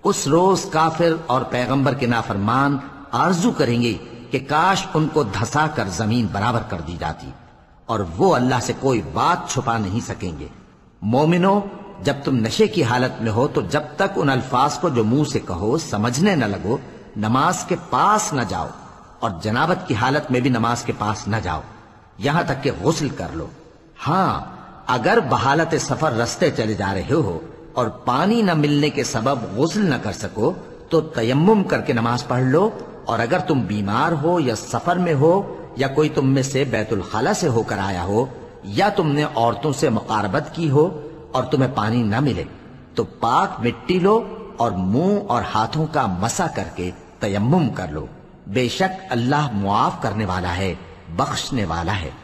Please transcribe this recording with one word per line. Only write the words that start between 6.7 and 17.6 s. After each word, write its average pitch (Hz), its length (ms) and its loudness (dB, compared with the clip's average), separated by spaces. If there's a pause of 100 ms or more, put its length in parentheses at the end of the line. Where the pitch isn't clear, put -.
दी 80 160 -8
जाती, 78 360 -8 (540)
और 107 140 0 (140)
वो 170 160 4
अल्लाह 127 280 4
से 120 160 -4
कोई 123 260 2 (120)
बात 160 360 0
छुपा 117 300 0
नहीं 104 240 -2
सकेंगे। 85 460 -8 (520)
मोमिनो, 175 680 4 (340)
जब 139 200 0
तुम 139 140 2
नशे 113 320 2
की 180 140 0
हालत 123 380 2
में 113 100 0
हो 120 160 2
तो 147 160 0
जब 147 340 -2
तक 196 200 0
उन 160 120 2
अल्फाज 131 480 2
को 180 120 0
जो 120 160 2
मुंह 135 200 2
से - 160 -2
कहो 101 380 -2
समझने 131 560 0
न 131 100 2
लगो, 98 340 -2 (400)
नमाज 131 440 2